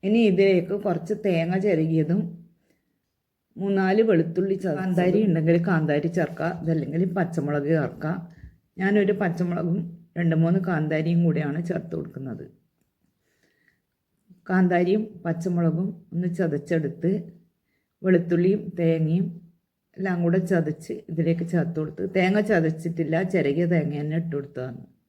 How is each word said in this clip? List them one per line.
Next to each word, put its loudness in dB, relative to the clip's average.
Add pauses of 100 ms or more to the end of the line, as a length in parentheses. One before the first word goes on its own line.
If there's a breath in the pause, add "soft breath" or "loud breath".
ഇനി 4 (100)
ഇതിലേക്ക് 4
കുറച്ച് -2 (120)
തേങ്ങ 0
ചിരകിയതും 2 (1400)
മൂന്നാല് 2
വെളുത്തുള്ളി 2
ചത-, -2
കാന്താരി 2
ഉണ്ടെങ്കിൽ 4 (100)
കാന്താരി 2
ചേർക്കുക, -2 (140)
അതല്ലെങ്കിൽ -2 (160)
പച്ചമുളക് -2
ചേർക്കുക. -2 (680 loud breath)
ഞാനൊരു 2
പച്ചമുളകും -2 (420)
രണ്ട് 2
മൂന്ന് 4 (100)
കാന്താരിയും 0
കൂടിയാണ് 0 (100)
ചേർത്ത് -6
കൊടുക്കുന്നത്. -10 (2000)
കാന്താരിയും 2 (220)
പച്ചമുളകും 0 (280)
ഒന്ന് -2 (100)
ചതച്ചെടുത്ത് -2 (920)
വെളുത്തുള്ളിയും 2 (160)
തേങ്ങയും 2 (680)
എല്ലാം -4
കൂടെ 4 (120)
ചതച്ച് -2 (200)
ഇതിലേക്ക് 0
ചേർത്ത് 0
കൊടുത്ത്, -6 (140)
തേങ്ങ 2 (140)
ചതച്ചിട്ടില്ല, 0 (160)
ചിരകിയ 2 (100)
തേങ്ങ 0
തന്നെ -2
ഇട്ട് -6
കൊടുത്തതാണ്. -10 (260)